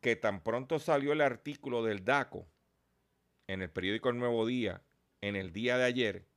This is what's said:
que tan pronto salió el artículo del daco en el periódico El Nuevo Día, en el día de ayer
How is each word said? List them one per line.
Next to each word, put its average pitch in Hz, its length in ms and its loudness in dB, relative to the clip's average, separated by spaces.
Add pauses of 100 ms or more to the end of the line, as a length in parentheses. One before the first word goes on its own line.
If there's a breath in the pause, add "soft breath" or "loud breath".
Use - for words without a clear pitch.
que 117 160 2
tan 101 260 -2
pronto 131 380 -2
salió 143 320 2
el 151 80 0
artículo 127 640 -2
del 101 200 -2
daco 123 440 0 (960)
en 95 160 -4
el 90 80 -6
periódico 101 380 0
El 120 100 0
Nuevo 117 280 2
Día, 117 360 -2 (380)
en 101 160 -2
el 95 160 -6
día 120 240 0
de 127 80 4
ayer 120 420 0 (100)